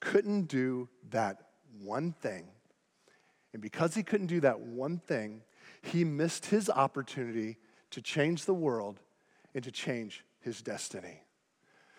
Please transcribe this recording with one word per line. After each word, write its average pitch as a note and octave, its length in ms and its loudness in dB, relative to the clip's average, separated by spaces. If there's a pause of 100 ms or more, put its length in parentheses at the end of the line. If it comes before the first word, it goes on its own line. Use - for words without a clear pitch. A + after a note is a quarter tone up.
couldn't G3+ 460 4
do B2+ 420 0 (220)
that A2 420 -2 (260)
one B2 360 -4
thing. F#2+ 360 -8 (1040)
And A2 100 -12
because D#3+ 320 0
he A3 80 0
couldn't G3+ 240 0
do E3+ 140 2
that B2 180 6
one B2+ 400 -4
thing, A2 460 -4 (380)
he F3 200 2
missed D#3+ 440 0
his G#3 220 4
opportunity A#2+ 920 0 (320)
to - 120 -10
change D#3 420 2
the G3 100 4
world A2+ 440 0 (560)
and C3 80 -4
to B2 80 -10
change A#2 540 -4 (160)
his A#2 220 -8
destiny. F2+ 600 -8 (760)